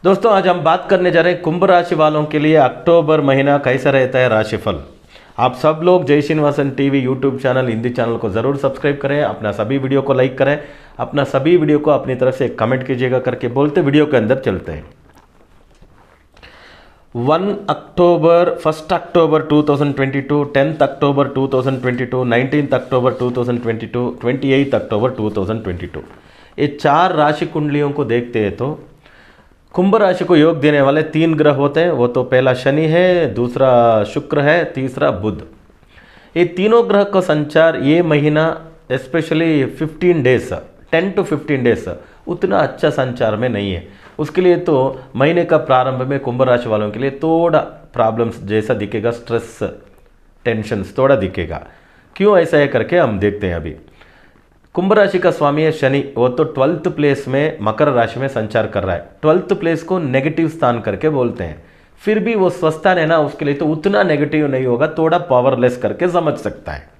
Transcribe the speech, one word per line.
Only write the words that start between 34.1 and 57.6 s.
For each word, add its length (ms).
है, 260
तीसरा 460
बुध। 360
ये 80
तीनों 440
ग्रह 140
का 180
संचार 540
ये 260
महीना 680
especially 760
fifteen 420
days, 300
ten 240
to 160
fifteen 300
days 260
उतना 300
अच्छा 320
संचार 460
में 140
नहीं 240
है। 140
उसके 220
लिए 140
तो 440
महीने 300
का 120
प्रारंभ 500
में 120
कुंभ 220
राशि 280
वालों 220
के 80
लिए 120
थोड़ा 480
प्रॉब्लम्स 500
जैसा 300
दिखेगा, 380
स्ट्रेस, 480
टेंशन्स 520
थोड़ा 180
दिखेगा। 460
क्यों 220
ऐसा 200
है 100
करके 300
हम 220
देखते 280
हैं। 80
अभी 200
कुंभ 200
राशि 260
का 120
स्वामी 300
है 100
शनि, 460
वो 120
तो 140
ट्वेल्थ 440
प्लेस 400
में 340